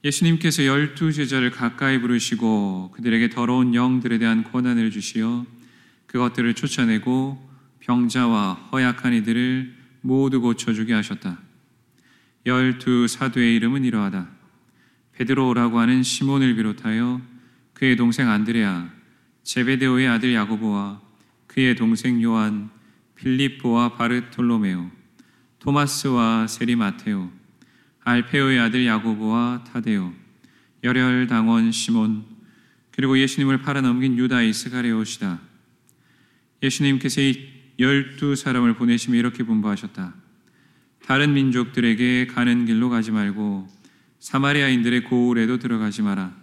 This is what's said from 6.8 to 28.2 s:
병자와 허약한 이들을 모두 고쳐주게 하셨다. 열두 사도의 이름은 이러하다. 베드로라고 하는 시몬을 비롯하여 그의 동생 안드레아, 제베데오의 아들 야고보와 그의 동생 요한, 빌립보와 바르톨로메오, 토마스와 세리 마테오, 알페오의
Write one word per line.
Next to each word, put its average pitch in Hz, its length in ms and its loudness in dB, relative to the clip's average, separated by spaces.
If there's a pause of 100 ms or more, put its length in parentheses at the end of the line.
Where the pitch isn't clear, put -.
병자와 117 760 0 (180)
허약한 127 400 0
이들을 123 640 -2 (240)
모두 131 400 0
고쳐주게 113 540 -2
하셨다. 98 440 -4 (1080)
열두 127 600 2
사도의 120 500 0
이름은 123 280 0
이러하다. 98 460 -2 (840)
베드로라고 120 680 0
하는 123 240 4
시몬을 131 540 0
비롯하여 113 640 -2 (540)
그의 131 220 2
동생 120 340 2
안드레아, 104 600 0 (520)
제베데오의 127 680 0
아들 120 240 2
야고보와 104 680 -2 (460)
그의 127 280 2
동생 117 460 0
요한, 107 480 0 (460)
빌립보와 127 800 0
바르톨로메오, 117 1000 -2 (600)
토마스와 127 880 0
세리 117 300 -2
마테오, 98 540 -4 (760)
알페오의 123 560 2